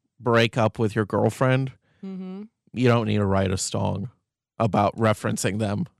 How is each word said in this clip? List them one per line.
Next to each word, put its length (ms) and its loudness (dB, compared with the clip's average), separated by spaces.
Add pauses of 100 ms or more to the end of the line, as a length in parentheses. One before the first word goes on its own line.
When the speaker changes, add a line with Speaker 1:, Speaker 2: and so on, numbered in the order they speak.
(180)
Speaker 1:
break 400 2
up 220 2
with 160 0
your 80 0
girlfriend, 680 0 (320)
Speaker 2:
Mm-hmm. 400 -12 (280)
Speaker 1:
you 160 2
don't 180 4
need 120 0
to 80 2
write 260 2
a 60 -4
song 500 -4 (500)
about 380 2
referencing 640 0
them. 260 -2 (160)